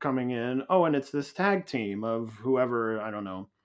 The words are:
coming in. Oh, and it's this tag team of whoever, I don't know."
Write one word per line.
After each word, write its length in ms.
coming 300
in. 380
Oh, 160
and 100
it's 160
this 220
tag 340
team 380
of 300
whoever, 680
I 100
don't 140
know." 240